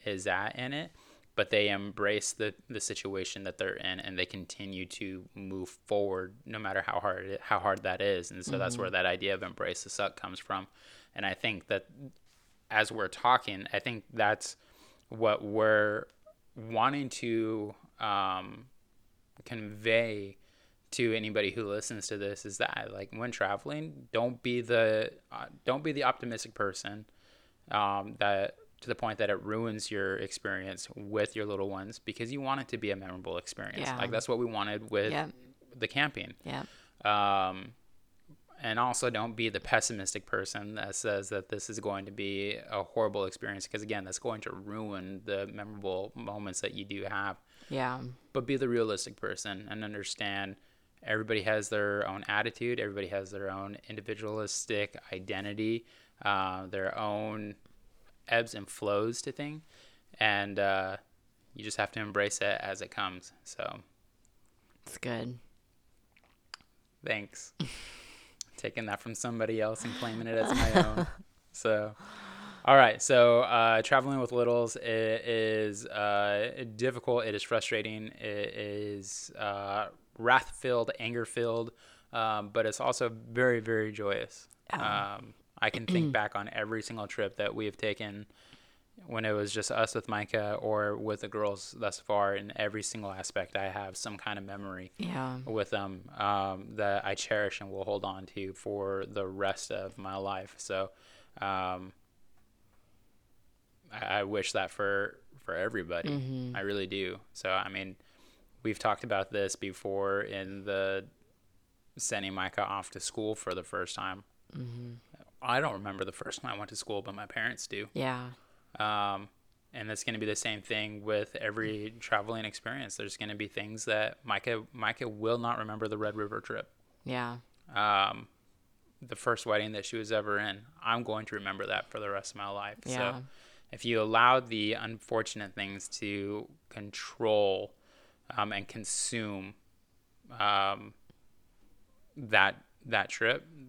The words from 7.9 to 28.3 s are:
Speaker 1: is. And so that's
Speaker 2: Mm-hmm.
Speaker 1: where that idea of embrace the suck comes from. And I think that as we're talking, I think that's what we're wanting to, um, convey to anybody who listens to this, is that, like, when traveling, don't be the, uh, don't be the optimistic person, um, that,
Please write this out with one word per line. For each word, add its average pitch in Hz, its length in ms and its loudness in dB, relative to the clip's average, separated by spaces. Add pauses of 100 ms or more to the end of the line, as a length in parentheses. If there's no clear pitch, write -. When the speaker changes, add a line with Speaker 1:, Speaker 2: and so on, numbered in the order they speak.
Speaker 1:
is. 95 300 2
And 92 120 -10
so - 140 -2
that's 95 160 0
Speaker 2:
Mm-hmm. 117 80 -2
Speaker 1:
where 92 80 -2
that 92 160 4
idea 92 280 2
of 92 100 -4
embrace 90 400 -4
the - 60 -12
suck - 300 -2
comes 92 200 -8
from. 95 260 -4 (480)
And 101 100 -4
I 95 100 0
think 104 340 -4
that 98 180 0 (840)
as 110 220 4
we're 107 160 -2
talking, 107 640 2
I 101 60 0
think 113 340 -4
that's 107 440 2 (520)
what 110 360 2
we're 107 600 4 (500)
wanting 123 520 2
to, 110 640 -2 (260)
um, 101 680 -2 (800)
convey 107 920 0 (560)
to 117 220 4
anybody 107 380 2
who 107 160 -2
listens 104 400 -4
to 107 80 -2
this, 101 280 -4
is 101 140 -8
that, 110 340 0
like, 101 220 -10
when 117 160 -4
traveling, 139 840 -4
don't 120 300 2
be 123 180 2
the, 113 500 6 (200)
uh, 117 160 -10 (180)
don't 139 200 2
be 156 80 0
the 139 120 0
optimistic 120 480 0
person, 104 540 -4 (640)
um, 101 480 2
that, 101 380 2 (240)